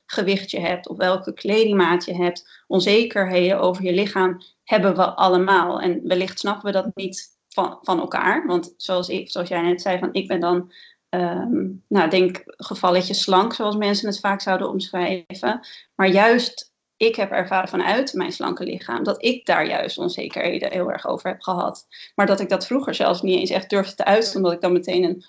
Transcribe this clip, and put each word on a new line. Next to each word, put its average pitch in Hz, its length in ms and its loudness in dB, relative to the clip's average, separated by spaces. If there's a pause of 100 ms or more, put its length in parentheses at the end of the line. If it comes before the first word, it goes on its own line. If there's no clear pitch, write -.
gewicht 196 440 -2
je 196 100 -6
hebt 180 280 -4
of - 80 -10
welke 190 360 0
kledingmaat 196 720 2
je 180 100 -6
hebt. 175 520 -4
Onzekerheden 190 960 2
over 185 240 0
je 180 80 0
lichaam 185 460 0 (260)
hebben 190 320 2
we 180 180 2
allemaal. 185 640 4
En 175 240 -2
wellicht 180 340 -2
snappen 202 260 -4
we 202 80 -2
dat 190 220 -2
niet - 440 -10 (100)
van, - 340 -2
van 175 180 0
elkaar. 202 460 0
Want 175 300 -2
zoals 180 320 -4
ik, 185 220 -6
zoals 180 180 -6
jij 170 140 -2
net 175 200 0
zei, 185 160 0
van 180 140 -4
ik 190 160 -2
ben 185 120 0
dan, 180 320 0 (360)
ehm, 180 580 -2 (220)
nou, 170 220 2
denk 185 360 2
gevalletje 185 680 0
slank, 196 380 2
zoals 208 240 -2
mensen 208 320 0
het 202 120 -6
vaak 196 200 -2
zouden 190 300 -2
omschrijven. 190 880 -4 (340)
Maar 190 140 4
juist, 226 680 4 (200)
ik 226 200 2
heb 202 140 -2
ervaren 190 380 -2
vanuit 214 460 -2
mijn - 180 -4
slanke - 320 -6
lichaam 208 400 -6
dat 208 200 -4
ik 254 220 0
daar 170 200 2
juist - 320 -4
onzekerheden - 760 -4
heel 180 180 -4
erg - 160 -6
over - 240 -4
heb 190 100 -10
gehad. - 460 -6 (280)
Maar 202 120 2
dat 196 140 2
ik 185 80 -4
dat 185 180 -2
vroeger 269 280 -2
zelfs - 280 0
niet 185 160 2
eens 185 120 -2
echt 196 200 -4
durfde 196 240 0
te - 100 -4
uiten, 214 320 2
omdat 185 160 2
ik 170 80 -6
dan 180 120 0
meteen 180 320 0
een, 180 240 -2